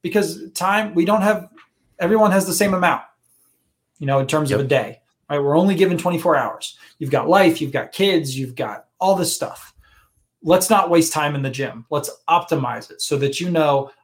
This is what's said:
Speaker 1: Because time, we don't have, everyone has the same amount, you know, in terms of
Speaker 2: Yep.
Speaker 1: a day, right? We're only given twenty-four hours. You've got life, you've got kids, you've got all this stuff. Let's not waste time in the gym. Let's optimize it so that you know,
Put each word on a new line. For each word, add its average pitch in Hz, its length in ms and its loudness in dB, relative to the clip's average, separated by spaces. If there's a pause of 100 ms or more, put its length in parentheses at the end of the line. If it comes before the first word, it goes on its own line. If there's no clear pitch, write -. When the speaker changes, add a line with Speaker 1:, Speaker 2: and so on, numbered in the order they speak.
Speaker 1:
Because 175 480 -2
time, 208 420 -2
we 170 100 2
don't 202 200 2
have, 202 260 0 (480)
everyone 214 340 4
has 190 140 2
the 175 80 -4
same 190 220 0
amount, 175 260 0 (960)
you 147 80 -8
know, 139 140 2
in 135 80 -2
terms 151 240 0
of 107 80 0
Speaker 2:
Yep. 139 60 -2
Speaker 1:
a 127 40 -4
day, 120 320 -2 (280)
right? 143 100 -2
We're 143 180 2
only 190 160 4
given 175 240 2
twenty-four 170 380 0
hours. - 420 -4 (220)
You've 139 100 -8
got 135 180 0
life, 180 320 4
you've 135 140 -6
got 120 180 -4
kids, 160 460 0
you've 127 180 -8
got 107 300 -8 (140)
all 190 160 2
this 180 200 -2
stuff. - 380 -10 (680)
Let's 180 260 2
not 185 220 2
waste 165 200 4
time 147 220 -2
in 139 80 -4
the 135 80 -4
gym. 120 400 -8
Let's 147 200 -4 (200)
optimize 131 640 -2
it - 100 -12
so 147 160 -2
that 139 240 -2
you 175 80 -4
know, 147 400 2 (140)